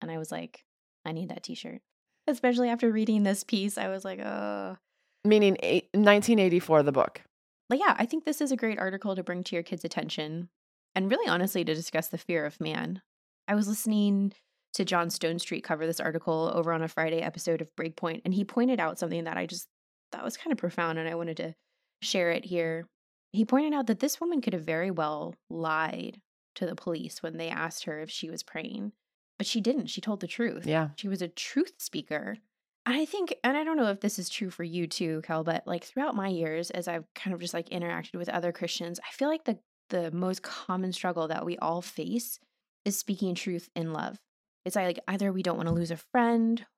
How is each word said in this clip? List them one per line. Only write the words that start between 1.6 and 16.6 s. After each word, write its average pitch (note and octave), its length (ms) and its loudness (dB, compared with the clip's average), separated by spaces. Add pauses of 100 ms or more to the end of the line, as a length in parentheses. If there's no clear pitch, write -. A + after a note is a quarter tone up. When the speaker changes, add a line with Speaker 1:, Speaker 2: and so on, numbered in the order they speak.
Speaker 1:
Especially B3 400 2
after A#3 220 2
reading G#3+ 320 4
this G3 220 2
piece, G3 340 0
I F#3+ 100 -2
was F#3+ 160 -4
like, F#3+ 160 -8
"Uh." G3+ 560 -4 (480)
Speaker 2:
Meaning G#3 380 10
eight, C#3+ 300 2
nineteen G#3 460 8
eighty-four, E3+ 460 8
the C#3+ 80 4
book. - 300 2 (460)
Speaker 1:
Like, C4 120 2
yeah, F#4+ 180 4
I A#3 80 2
think D#4 180 -4
this D4+ 160 -2
is C4+ 120 0
a B3+ 40 2
great A3 220 -2
article F#3+ 380 -2
to F3+ 80 -2
bring F3+ 200 -4
to - 120 -4
your E3+ 80 -2
kids' E3+ 200 -6
attention D#3+ 640 -4 (460)
and F#3+ 160 2
really G4 180 2
honestly F3 360 2
to D#3+ 100 0
discuss D#3+ 340 -2
the E3 100 -8
fear E3 280 -2
of - 140 -8
man. E3 420 -4 (460)
I G#3 60 2
was G#3 140 2
listening G#3 640 2 (420)
to F#3+ 100 0
John F3 240 2
Stonestreet E3 540 -2
cover D#3+ 240 -2
this E3 140 -2
article D#3+ 520 0
over E3 200 2